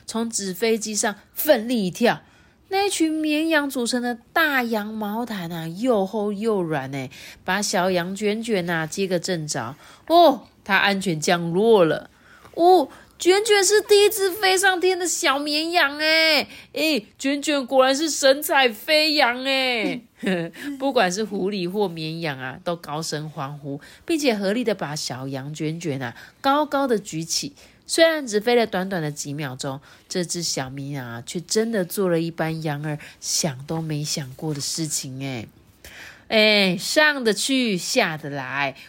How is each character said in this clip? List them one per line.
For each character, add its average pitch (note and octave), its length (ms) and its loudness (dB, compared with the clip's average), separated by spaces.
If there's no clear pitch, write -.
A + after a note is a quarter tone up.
从 A3+ 240 -4
纸 G3 240 -6
飞 A3+ 240 2
机 G#3+ 160 -6
上 G#3 220 -2
奋 A#3+ 340 2
力 A3+ 180 0
一 F3 40 -2
跳。 F#3+ 320 2
那 G4 160 0
一 G4 40 -2
群 D#4+ 200 0
绵 D#4 380 0
羊 D4 200 2
组 B3+ 180 -4
成 A#3+ 160 -2
的 A#3+ 160 -4
大 D4 300 2
羊 A3+ 240 -2
毛 A3 380 -4
毯 G3 260 -8
啊， E3 180 -8
又 G3+ 380 0
厚 G#3 260 -4
又 G#3 300 -2
软 D3 300 -4
欸， C3 180 -8
把 F#3+ 160 -2
小 F#3+ 300 0
羊 F3+ 240 -2
卷 G#3 280 -2
卷 G3 260 -2
啊 E3 180 -2
接 G3 200 -4
个 F3+ 120 0
正 E3+ 280 -4
着。 C3+ 280 -6
哦， D#4+ 400 6
它 G3+ 120 2
安 G3 240 2
全 F3 180 -2
降 E3+ 320 0
落 G3+ 340 6
了。 - 260 0
哦， E4+ 340 6
卷 F#4 240 4
卷 G#4 220 4
是 G4+ 160 4
第 G4+ 240 6
一 G#4 60 6
只 G4 200 -2
飞 F#4+ 260 2
上 F#4 220 2
天 F4+ 200 2
的 F4+ 80 -4
小 C#4+ 320 0
绵 D4+ 320 -4
羊 D4 280 2
欸。 D#4 480 4
诶， C#4+ 340 0
卷 C#4+ 220 -2
卷 C#4 240 -2
果 C4 200 4
然 C4+ 120 2
是 D#4 140 -2
神 C4+ 320 4
采 C#4 260 4
飞 D4+ 460 0
扬 B3+ 300 2
欸。 B3+ 600 -2
<laughs> F#3 580 -4
不 C#4 140 0
管 G#3 180 4
是 G3+ 140 -4
狐 G3 260 -4
狸 F3+ 200 -4
或 G3+ 180 0
绵 E3 320 -8
羊 D3 180 -4
啊， C3 240 -10
都 E3+ 140 -4
高 D#3 240 -8
声 D#3 300 -6
欢 D3 260 -10
呼， C#3 240 -10
并 E4+ 140 -2
且 C#4 160 2
合 G3+ 180 -2
力 B3 100 -2
的 G#3+ 120 0
把 D#3 200 -6
小 C3 320 -8
羊 C3+ 280 -8
卷 D#3+ 260 -6
卷 C#3 220 -6
啊 A#2 120 -8
高 C#4+ 240 2
高 C#4 200 -2
的 A#3+ 120 0
举 D#3+ 260 -8
起。 - 300 -6
虽 E4 160 6
然 D#4 200 0
只 G#3 120 -2
飞 A#3+ 160 2
了 A#3 120 4
短 F#3+ 200 -2
短 F#3+ 140 -4
的 D3+ 100 -4
几 C#3+ 220 -8
秒 C#3 240 -8
钟， C#3 240 -8
这 F#3 120 -2
只 E3+ 200 -6
小 C#3 260 -4
绵 C#3 220 -10
羊 C3+ 160 -6
啊， A#2 180 -10
却 - 160 -8
真 A3+ 320 0
的 G3+ 100 0
做 F3+ 280 0
了 E3 100 2
一 E3 100 -2
般 D#3+ 320 -4
羊 D3 220 -4
儿 D3+ 140 -4
想 C#3 460 -4
都 E3 160 -4
没 D3+ 240 -4
想 D3 300 -6
过 D#3 180 -6
的 C#3+ 80 -6
事 D#3+ 260 -4
情 C3+ 380 -6
欸。 B2+ 240 -8
哎， G#3+ 520 4
上 D4 460 2
得 G#3+ 80 4
去， A#3 460 0
下 E3+ 400 0
得 D3+ 100 -10
来， C#3 480 -4